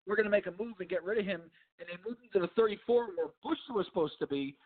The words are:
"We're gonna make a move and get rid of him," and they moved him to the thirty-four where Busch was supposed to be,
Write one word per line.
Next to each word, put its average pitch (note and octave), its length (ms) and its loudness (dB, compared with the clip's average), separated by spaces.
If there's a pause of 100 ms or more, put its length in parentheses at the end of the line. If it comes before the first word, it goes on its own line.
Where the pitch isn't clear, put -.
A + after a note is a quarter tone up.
"We're G3+ 100 0
gonna G#3+ 120 4
make G3+ 180 4
a F3 120 -6
move A3+ 220 -8
and F3 80 -8
get F3 160 -2
rid G#3 140 0
of G#3 60 0
him," F3+ 180 -4 (360)
and E3+ 100 -14
they F3 160 -10
moved A#3+ 160 -6
him B3 120 -20
to G3 80 6
the F3 160 2
thirty-four A3+ 580 2
where E3 140 -2 (160)
Busch D#4 140 -2 (120)
was G3+ 160 0
supposed D#3 320 -2
to D3+ 80 -2
be, C#3 400 -4